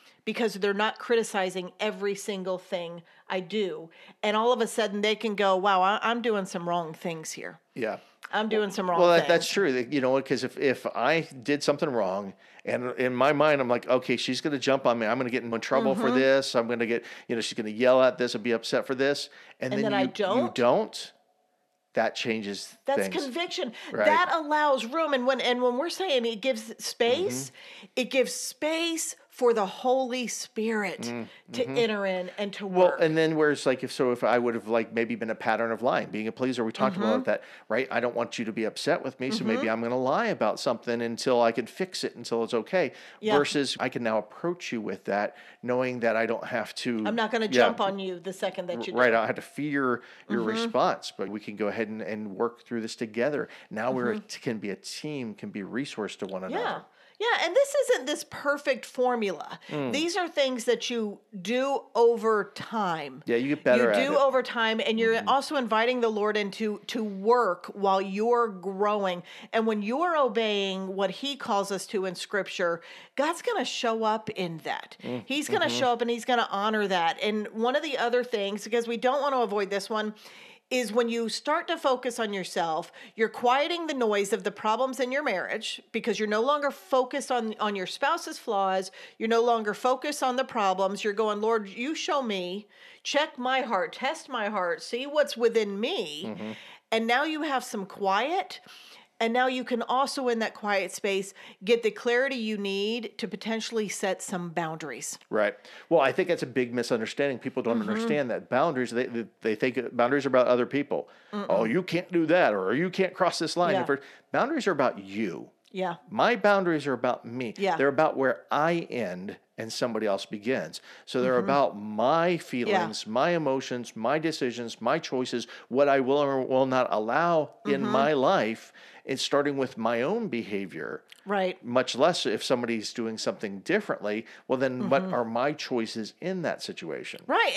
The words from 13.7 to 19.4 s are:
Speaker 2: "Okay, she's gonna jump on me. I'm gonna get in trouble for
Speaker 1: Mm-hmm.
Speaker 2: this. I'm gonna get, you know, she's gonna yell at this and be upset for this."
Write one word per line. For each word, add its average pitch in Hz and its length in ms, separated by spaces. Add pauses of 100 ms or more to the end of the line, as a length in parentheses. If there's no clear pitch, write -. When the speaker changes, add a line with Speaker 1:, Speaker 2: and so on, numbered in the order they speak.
Speaker 2:
"Okay, 127 300
she's 127 240
gonna 143 180
jump 135 280
on 120 120
me. 110 80
I'm 117 100
gonna 127 120
get 117 160
in 117 60 (100)
trouble 131 340
for 110 140
Speaker 1:
Mm-hmm. 127 100
Speaker 2:
this. 135 340
I'm 117 140
gonna 117 180
get, 117 200 (240)
you 120 60
know, 113 60
she's - 160
gonna 107 120
yell 127 340
at 127 140
this 123 180
and 107 80
be 117 80
upset 113 340
for 139 80
this." 139 360 (320)